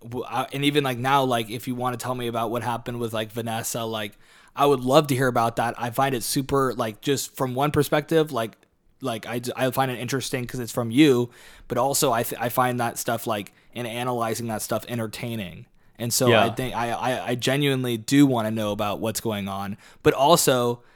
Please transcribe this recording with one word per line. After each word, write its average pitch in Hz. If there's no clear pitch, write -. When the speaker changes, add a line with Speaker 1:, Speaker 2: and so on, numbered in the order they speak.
Speaker 1:
w-, 120
uh, 123
and 139
even, 143
like, 127
now, 135
like, 117
if 117
you 127
wanna 123
tell 123
me 123
about 117
what 117
happened 120
with, 113
like, 110
Vanessa, 113
like, 107
I 143
would 131
love 139
to 139
hear 131
about 117
that. 117
I 120
find 135
it 113
super, 135
like, 113
just -
from 127
one 143
perspective, 151
like, 117
like, 117
I 120
j-, 120
I 127
find 131
it 123
interesting 127
'cause 127
it's 113
from 117
you, 123
but 120
also 135
I 113
th-, -
I 120
find 123
that 117
stuff, 117
like, 104
and 120
analyzing 117
that 110
stuff -
entertaining. 113
And 113
so 127
Speaker 2:
Yeah. 110
Speaker 1:
I 98
think 113
I, 117
I, 113
I 123
genuinely 131
do 139
wanna 110
know 107
about 104
what's 110
going 101
on, 98
but 151
also 123